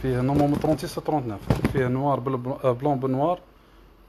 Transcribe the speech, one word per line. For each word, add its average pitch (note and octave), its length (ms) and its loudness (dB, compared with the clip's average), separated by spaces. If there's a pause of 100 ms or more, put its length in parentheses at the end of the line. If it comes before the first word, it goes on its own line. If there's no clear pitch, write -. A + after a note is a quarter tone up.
فيه B2+ 200 0
نورمال C#3+ 300 4
من D3 40 2
طرونتسيس D3+ 440 -2
ل - 20 -6
طرونتناف. B2+ 720 -2
فيه C3 160 2
نوار C3 320 0
بالبل-، C3 460 -4
آه، B2+ 60 4
بلون C3 280 0
بالنوار. C#3 420 0 (680)